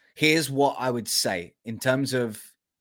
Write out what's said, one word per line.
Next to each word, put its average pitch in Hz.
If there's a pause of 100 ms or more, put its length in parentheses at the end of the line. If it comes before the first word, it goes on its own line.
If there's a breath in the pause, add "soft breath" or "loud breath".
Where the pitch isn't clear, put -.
(160 soft breath)
here's 151
what 135
I 127
would 117
say 90
in 113
terms 131
of 117 (400)